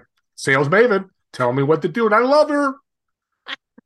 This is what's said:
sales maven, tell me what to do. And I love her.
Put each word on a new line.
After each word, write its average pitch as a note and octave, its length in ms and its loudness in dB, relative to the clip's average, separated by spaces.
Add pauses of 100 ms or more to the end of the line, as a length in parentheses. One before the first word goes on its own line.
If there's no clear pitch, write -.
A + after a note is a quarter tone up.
(340)
sales C#3 340 -2
maven, G3 420 0 (220)
tell B2 200 -2
me C3+ 100 -2
what D3+ 200 0
to F3+ 60 -4
do. A3+ 180 -2
And G#3 80 0
I A3 60 4
love C#4+ 300 2
her. C#4+ 240 -2 (1120)